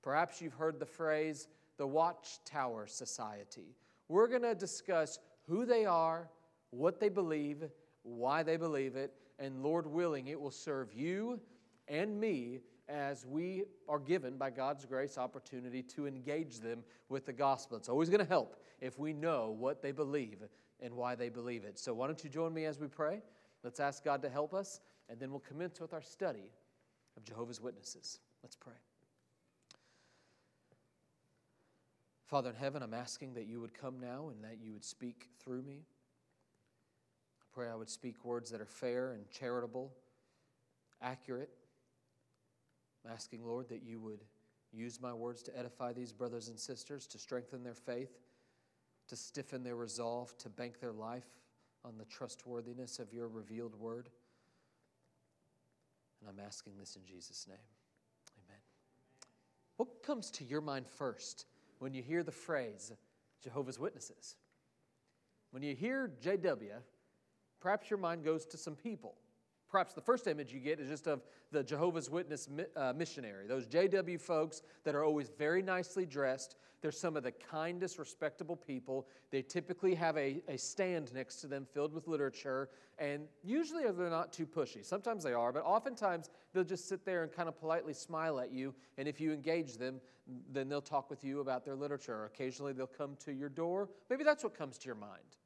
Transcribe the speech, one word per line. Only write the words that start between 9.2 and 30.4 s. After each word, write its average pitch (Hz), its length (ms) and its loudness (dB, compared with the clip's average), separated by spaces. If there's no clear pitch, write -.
and 135 240 -4
Lord 160 240 4
willing, 151 400 2
it 151 120 -4
will 143 120 -4
serve 131 420 -2
you 190 480 0
and 202 320 0
me 135 400 2
as 143 380 -2
we 180 380 0
are 151 100 4
given, 139 380 2
by 135 120 0
God's 135 360 0
grace, 131 340 0
opportunity 127 640 -4
to 143 240 -4
engage 135 540 -2
them 117 240 -4
with 135 180 -2
the 139 60 -4
gospel. 131 440 4
It's 104 120 -8
always 147 200 6
gonna 196 160 8
help 156 380 4
if 131 160 -6
we 151 160 -2
know 147 460 2
what 131 240 0
they 139 80 0
believe 135 540 0
and 120 160 -8
why 123 220 0
they 120 140 -2
believe 120 340 -4
it. 101 160 -10
So 127 120 -2
why 120 140 0
don't 160 160 -2
you 147 80 -8
join 165 240 0
me 160 100 0
as 151 140 -2
we 147 80 -4
pray? 160 360 0
Let's 123 160 -6
ask 139 240 0
God 139 180 4
to 147 60 0
help 151 260 0
us, 196 240 -2
and 117 100 -12
then 131 140 -6
we'll 139 80 -6
commence 165 400 -8
with 160 120 -8
our 160 80 -6
study 113 520 -4
of 117 80 -20
Jehovah's 117 360 -8
Witnesses. - 600 -10
Let's 120 100 -18
pray. 120 200 -18